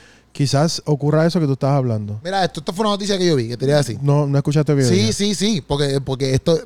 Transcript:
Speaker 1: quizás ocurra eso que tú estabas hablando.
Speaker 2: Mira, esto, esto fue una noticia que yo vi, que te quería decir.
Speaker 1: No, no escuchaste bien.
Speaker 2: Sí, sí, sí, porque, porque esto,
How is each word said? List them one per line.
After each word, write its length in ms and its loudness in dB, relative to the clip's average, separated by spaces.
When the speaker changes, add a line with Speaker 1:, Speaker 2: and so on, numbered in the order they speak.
Speaker 1:
quizás 520 0
ocurra 400 0
eso 140 0
que 60 2
tú 80 0
estabas 240 0
hablando. 480 -2
Speaker 2:
Mira, 180 -2
esto, 160 -4
esto 140 -6
fue 120 -2
una 100 2
noticia 220 -2
que 100 0
yo 100 2
vi, 120 0
que 60 -6
te 40 -8
quería 180 2
decir. 240 -2
Speaker 1:
No, 260 2
no 100 0
escuchaste 360 2
bien. 160 2
Speaker 2:
Sí, 240 2
sí, 200 0
sí, 320 -2
porque, 360 -2
porque 320 -4
esto, 320 2